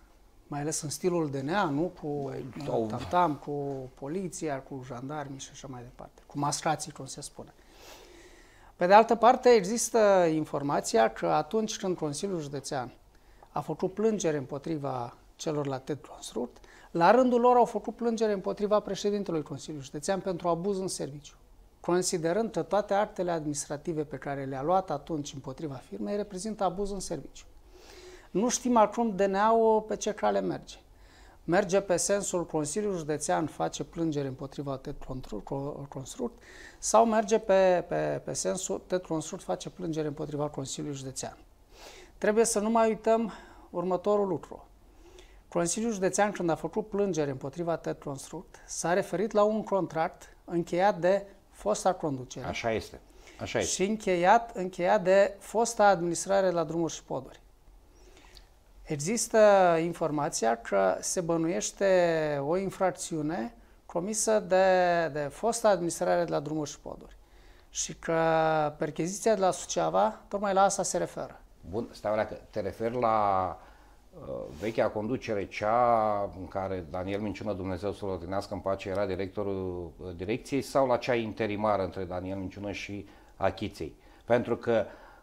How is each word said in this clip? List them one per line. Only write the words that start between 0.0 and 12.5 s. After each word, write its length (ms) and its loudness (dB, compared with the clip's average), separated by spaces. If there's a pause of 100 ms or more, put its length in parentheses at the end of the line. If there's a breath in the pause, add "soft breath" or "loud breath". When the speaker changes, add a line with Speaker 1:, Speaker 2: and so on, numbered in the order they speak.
Speaker 1:
Mai 120 -6
ales 220 -4
în 80 -6
stilul 400 -2
D 60 -6
N 140 -4
A, 140 0
nu 280 0 (100)
cu, 60 -8
Speaker 2:
Băi, 380 -6 (120)
Speaker 1:
uh, 80 -10
Speaker 2:
sau 200 0
Speaker 1:
tam-tam, 500 0
cu 160 -10 (480)
poliția, 600 -6
cu 240 -12
jandarmii 540 -10
și 120 -14
așa 180 -16
mai 120 -14
departe, 440 -18
cu 140 -10
mascații, 520 -2
cum 140 -14
se 160 -14
spune. 320 -16 (1200 loud breath)
Pe 120 2
de 60 8
altă 220 10
parte, 340 6
există 840 6
informația 760 2
că 180 -4
atunci 500 0
când 200 -2
Consiliul 420 -4
Județean 520 -6 (600 soft breath)